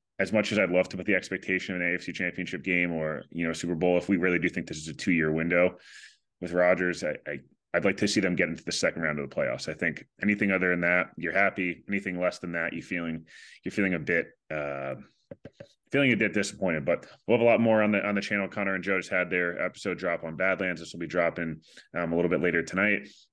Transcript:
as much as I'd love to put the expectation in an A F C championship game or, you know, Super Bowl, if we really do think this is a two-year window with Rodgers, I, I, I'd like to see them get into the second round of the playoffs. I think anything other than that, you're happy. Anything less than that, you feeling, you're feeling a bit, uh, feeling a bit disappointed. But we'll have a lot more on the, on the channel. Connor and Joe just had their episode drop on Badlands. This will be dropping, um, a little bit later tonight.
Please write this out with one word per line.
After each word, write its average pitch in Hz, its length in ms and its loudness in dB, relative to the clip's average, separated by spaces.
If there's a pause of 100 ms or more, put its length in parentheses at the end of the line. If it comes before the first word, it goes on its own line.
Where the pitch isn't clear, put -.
(200)
as 92 120 -2
much 107 200 2
as 107 80 2
I'd 95 100 4
love 90 200 4
to - 80 -10
put 92 100 -8
the 101 80 4
expectation 92 600 -2
in 87 60 -2
an 87 100 0
A 87 40 0
F 87 80 -6
C 90 80 -10
championship 87 500 -6
game 87 300 0
or, 78 400 -4
you 85 160 -4
know, 82 40 -2
Super 87 220 -4
Bowl, 87 240 4
if 87 120 -2
we 101 80 2
really 90 200 2
do 82 100 0
think 85 200 -6
this 76 100 -10
is 78 100 -12
a 78 60 -8
two-year 80 380 2
window 87 460 2 (600)
with 85 120 -8
Rodgers, 90 520 2
I, 76 120 -4 (120)
I, 73 120 -8 (340)
I'd 87 100 2
like 98 140 2
to 107 100 2
see 104 140 2
them 90 140 2
get 87 120 2
into 82 160 -6
the 85 80 -8
second 87 300 -2
round 76 180 -2
of 69 80 -4
the - 80 -12
playoffs. 65 320 -2
I 78 60 -6
think 80 320 -4 (160)
anything 101 300 2
other 90 180 2
than 87 120 2
that, 87 260 2 (100)
you're 80 160 -4
happy. 95 560 0
Anything 95 320 -4
less 90 160 0
than 87 140 -8
that, 85 220 -4
you 82 100 -8
feeling, 82 420 -6 (380)
you're 92 80 -6
feeling 95 240 0
a 82 40 -2
bit, 82 280 0 (260)
uh, 69 420 -6 (960)
feeling 135 220 6
a 107 40 2
bit 104 160 2
disappointed. 92 520 -2
But 85 220 0 (200)
we'll 113 120 4
have 117 60 4
a 120 40 8
lot 110 100 6
more 110 220 6
on 107 100 4
the, 101 160 2
on 104 60 0
the 101 80 0
channel. 98 260 -2
Connor 98 280 -2
and 90 80 -4
Joe 95 160 0
just 87 100 -6
had 90 220 0
their 87 340 0
episode 90 320 -4
drop 85 260 -2
on 80 120 -6
Badlands. 92 440 0
This 82 140 -14
will 85 60 -10
be 85 80 -6
dropping, 82 540 0 (360)
um, 85 160 -2
a - 20 2
little 87 140 4
bit 80 120 2
later 85 200 2
tonight. 101 460 0 (260)